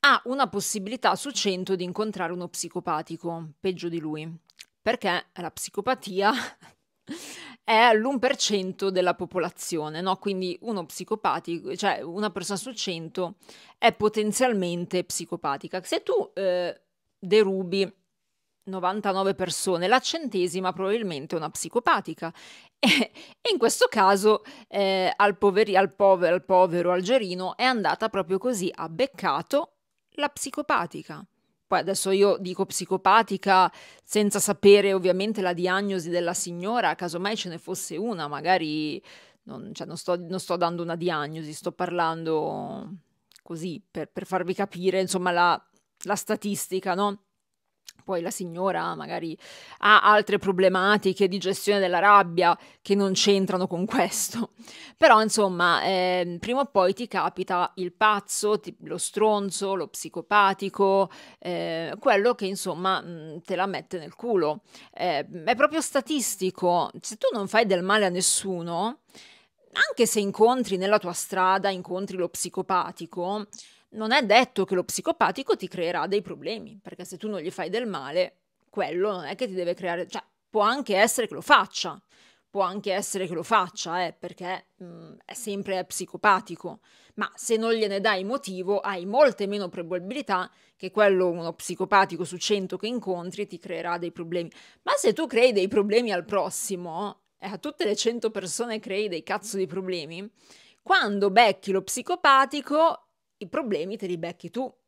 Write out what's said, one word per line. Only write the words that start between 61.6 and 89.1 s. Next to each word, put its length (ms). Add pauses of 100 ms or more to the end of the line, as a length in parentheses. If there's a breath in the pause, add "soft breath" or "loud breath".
quello 380
che, 100
insomma, 560
mm, 380
te 160
la 120
mette 320
nel 160
culo. 480 (280 loud breath)
Eh, 340 (200)
è 100
proprio 240
statistico. 1200
Se 160
tu 160
non 160
fai 180
del 180
male 220
a 40
nessuno, 920 (720 loud breath)
anche 320
se 140
incontri 580
nella 220
tua 140
strada, 560
incontri 480
lo 120
psicopatico, 1200 (460 loud breath)
non 180
è 120
detto 420
che 100
lo 80
psicopatico 720
ti 120
creerà 400
dei 140
problemi, 600
perché 240
se 120
tu 120
non 100
gli 120
fai 180
del 180
male, 500 (320)
quello 420
non 140
è 100
che 120
ti 60
deve 200
creare, 340
cioè, 160 (260)
può 120
anche 340
essere 320
che 60
lo 80
faccia, 600 (480 soft breath)
può 120
anche 320
essere 340
che 60
lo 100
faccia, 640
eh, 80
perché, 540 (160)
mm, 300 (120)
è 80
sempre 520
psicopatico, 920 (360 soft breath)
ma 200
se 220
non 160
gliene 260
dai 240
motivo, 560
hai 260
molte 420